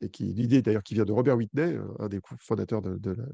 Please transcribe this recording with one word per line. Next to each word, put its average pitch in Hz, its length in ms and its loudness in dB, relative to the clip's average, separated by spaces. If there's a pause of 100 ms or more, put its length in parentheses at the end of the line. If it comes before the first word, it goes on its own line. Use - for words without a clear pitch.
et - 80 -6
qui, - 160 -8
l'idée 117 380 4
d'ailleurs 107 200 2
qui - 120 -8
vient 107 100 4
de 101 80 0
Robert 127 240 4
Whitney, 139 380 0
euh, 107 100 -6 (140)
un 107 100 -4
des 98 120 -4
co-, - 180 -14
fondateurs 107 420 -2
de, 92 160 -4
de 95 140 -4
la, 113 240 -4